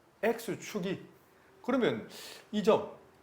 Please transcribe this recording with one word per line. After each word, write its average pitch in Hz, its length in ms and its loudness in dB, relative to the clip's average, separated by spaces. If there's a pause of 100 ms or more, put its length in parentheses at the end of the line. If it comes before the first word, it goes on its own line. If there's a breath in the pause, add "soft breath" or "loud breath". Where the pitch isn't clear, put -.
(240)
X축이. 196 840 -4 (540 soft breath)
그러면 190 460 0 (420 loud breath)
이 208 140 0
점, - 340 4 (240)